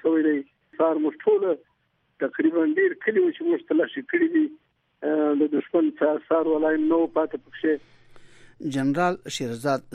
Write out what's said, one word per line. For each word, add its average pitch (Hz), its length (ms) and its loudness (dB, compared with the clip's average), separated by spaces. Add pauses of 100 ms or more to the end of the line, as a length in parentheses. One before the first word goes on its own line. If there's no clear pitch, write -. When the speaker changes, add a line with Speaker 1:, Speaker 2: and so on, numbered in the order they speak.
Speaker 1:
شوی 160 300 2
دی. 147 80 0 (400)
سهار 160 260 2
موږ 156 100 -2 (100)
ټوله 196 260 4 (760)
تقریبا 160 360 0 (160)
ډېر - 120 4 (140)
کلي 427 180 0
وو 339 140 0
چې - 120 -10
موږ 339 200 0
تلاشي 320 420 0
کړي 339 260 0
دي، 311 120 2 (920)
د - 20 2 (100)
دشمن 156 340 0 (120)
څه 147 80 0 (100)
اثار 165 320 -2
ولا 156 300 0
نه 156 240 2
وو 160 100 0
پاته 156 320 -4
پکښې. - 300 -4 (1000)
Speaker 2:
جنرال 143 400 0 (220)
شیرزاد 127 580 -4